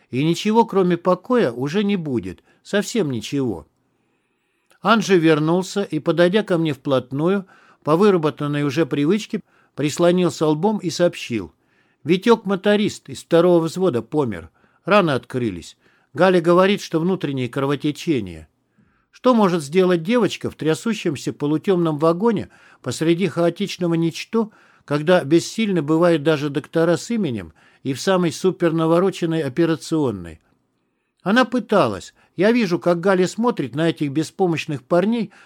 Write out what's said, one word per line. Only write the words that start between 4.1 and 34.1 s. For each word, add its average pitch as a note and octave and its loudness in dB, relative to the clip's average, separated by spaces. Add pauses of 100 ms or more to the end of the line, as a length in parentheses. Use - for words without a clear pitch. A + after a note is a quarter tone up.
Анжи G3 2
вернулся D#3+ 2
и, D#3 -6
подойдя F3 2
ко F#3+ -2
мне D#3+ 0
вплотную, D3 -2 (360)
по D3+ 2
выработанной D3+ 2
уже C#3+ 0
привычке, D#3 -2 (340)
прислонился E3+ 0
лбом E3+ 0
и F3 -6
сообщил. A#2+ -2 (500)
«Витёк F#3+ 2
моторист G3+ 0
из B2 -16
второго E3+ 4
взвода D#3+ -2
помер. A2 -4 (340)
Раны F3 2
открылись. A#2 -6 (360)
Галя F3+ 4
говорит, F#3 4
что - -4
внутреннее D3 -2
кровотечение». C3+ -4 (640)
Что - 2
может F3+ 2
сделать F3+ 2
девочка F#3+ -2
в - -12
трясущемся D#3 -4
полутёмном D#3 0
вагоне E3+ 0 (320)
посреди E3 0
хаотичного E3+ -2
ничто, E3+ -2 (340)
когда D3+ 2
бессильны E3+ 0
бывают D#3+ 2
даже D3+ 0
доктора D#3+ 0
с - -8
именем A#2+ -4 (320)
и C3 -4
в B2+ -10
самой F3+ 0
супернавороченной E3+ 0
операционной? C3+ -2 (840)
Она A#3 2
пыталась. F3 -2 (220)
Я G3 2
вижу, G#3+ 0
как F3 0
Галя F#3 2
смотрит G#3+ -4
на E3 0
этих D#3 -2